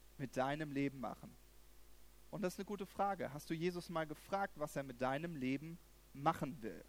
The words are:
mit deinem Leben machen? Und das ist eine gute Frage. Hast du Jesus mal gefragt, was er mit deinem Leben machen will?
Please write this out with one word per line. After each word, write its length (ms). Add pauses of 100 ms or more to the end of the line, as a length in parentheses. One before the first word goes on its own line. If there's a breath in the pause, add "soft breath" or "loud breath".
(180)
mit 180
deinem 360
Leben 280
machen? 340 (960)
Und 120
das 120
ist 60
eine 60
gute 200
Frage. 480
Hast 160
du 40
Jesus 340
mal 180
gefragt, 540
was 160
er 80
mit 180
deinem 360
Leben 420 (320)
machen 500
will? 280